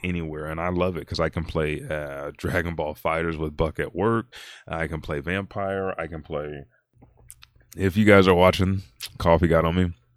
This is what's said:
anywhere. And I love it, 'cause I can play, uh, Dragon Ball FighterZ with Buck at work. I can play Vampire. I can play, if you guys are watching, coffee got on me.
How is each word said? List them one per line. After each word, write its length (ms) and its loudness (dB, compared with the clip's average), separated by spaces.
anywhere. 420 -6
And 160 -6
I 80 -2
love 260 0
it, 120 -8
'cause 120 -6
I 100 0
can 140 -4
play, 460 -2
uh, 480 -8
Dragon 380 -2
Ball 180 -6
FighterZ 440 -2
with 200 -6
Buck 220 -2
at 160 -6
work. 380 -2
I 200 -4
can 140 -6
play 180 -6
Vampire. 800 -4
I 100 -6
can 140 -10
play, 440 -8
if 220 0
you 80 4
guys 220 10
are 80 8
watching, 480 4
coffee 300 4
got 180 4
on 100 0
me. 180 2